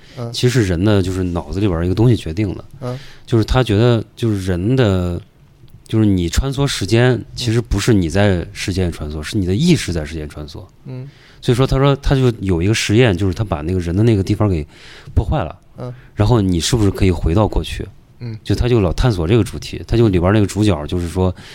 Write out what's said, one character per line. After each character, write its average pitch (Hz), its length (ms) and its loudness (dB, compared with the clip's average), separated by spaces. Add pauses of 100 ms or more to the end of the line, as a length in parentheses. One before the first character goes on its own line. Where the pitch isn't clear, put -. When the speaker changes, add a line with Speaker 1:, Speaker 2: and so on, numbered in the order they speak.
(180)
Speaker 1:
嗯。 120 140 -10
Speaker 2:
其 123 160 0
实 120 160 2
人 90 220 0
的 104 160 4
就 90 100 -2
是 92 120 -2
脑 85 280 -4
子 87 80 -4
里 104 80 0
边 92 120 0
儿 85 60 -2
一 90 40 0
个 92 60 0
东 113 120 4
西 117 80 6
决 - 180 -8
定 98 220 -4
的。 - 100 -16 (160)
Speaker 1:
嗯。 123 180 -10 (260)
Speaker 2:
就 - 100 -2
是 110 80 4
他 127 200 0
觉 104 140 0
得， 117 260 2 (120)
就 117 140 -4
是 98 160 -2
人 95 300 0
的， 92 440 0 (680)
就 110 120 0
是 107 60 4
你 92 240 2
穿 135 240 -2
梭 139 140 -2
时 - 180 -4
间， 120 340 2 (160)
其 110 160 -4
实 117 80 2
不 101 200 -2
是 113 160 2
你 92 120 2
在 92 460 2
时 - 180 -8
间 87 200 -2
穿 78 180 -10
梭， 76 120 -8
Speaker 1:
嗯。 - 20 -10
Speaker 2:
是 104 160 -4
你 87 80 -2
的 92 80 0
意 165 200 4
识 - 160 -4
在 80 140 -4
时 78 80 -12
间 76 160 -8
穿 76 180 -14
梭。 - 160 -16 (220)
Speaker 1:
嗯。 131 240 -14 (320)
Speaker 2:
所 - 100 0
以 117 40 4
说， 131 100 2
他 135 140 0
说 139 160 4
他 143 180 0
就 131 180 2 (100)
有 92 200 0
一 95 60 0
个 110 80 2
实 - 200 0
验， 120 220 4
就 98 100 -2
是 90 60 -2
他 110 100 -4
把 85 180 -4
那 80 120 -4
个 92 60 0
人 85 160 -4
的 104 80 2
那 117 120 4
个 95 60 0
地 104 140 0
方 104 120 0
给 82 160 0 (520)
破 - 100 2
坏 147 180 -2
了。 - 140 -10 (220)
Speaker 1:
嗯。 123 120 -12 (220)
Speaker 2:
然 104 160 2
后 120 100 4
你 92 200 2
是 - 160 -2
不 110 80 2
是 95 80 4
可 - 140 0
以 92 40 6
回 82 240 0
到 101 140 4
过 85 160 -2
去？ - 200 -8 (360)
Speaker 1:
嗯。 113 240 -10
Speaker 2:
就 104 120 0
他 - 120 -2
就 120 120 4
老 87 140 2
探 127 180 2
索 87 160 -2
这 107 80 4
个 107 80 4
主 - 160 -6
题， - 280 -12
他 113 100 0
就 117 100 4
里 92 120 2
边 87 100 2
儿 101 40 4
那 110 60 4
个 101 80 2
主 101 160 0
角 82 240 0
就 90 120 -4
是 87 80 -4
说， 90 260 0 (220)